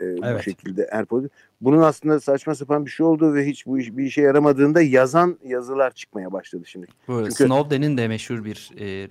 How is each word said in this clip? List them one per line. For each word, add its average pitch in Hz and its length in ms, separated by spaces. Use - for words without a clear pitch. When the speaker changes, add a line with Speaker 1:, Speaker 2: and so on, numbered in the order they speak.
Speaker 1:
e, 90 160
bu 98 80
Speaker 2:
Evet. 113 180
Speaker 1:
şekilde 98 460
AirPods. 113 380
Bunun 143 200
aslında 151 380
saçma 139 360
sapan 143 300
bir - 60
şey 160 140
olduğu 160 280
ve 143 120
hiç 143 200
bu 131 140
iş, 117 180
bir 139 60
işe 135 180
yaramadığında 143 600
yazan 143 600
yazılar 127 480
çıkmaya 95 420
başladı 90 320
şimdi. 90 220
Speaker 3:
Bu 123 160
Speaker 1:
Çünkü 113 100
Speaker 3:
Snowden'in 139 640
de 117 100
meşhur 110 380
bir, - 320
e, 104 80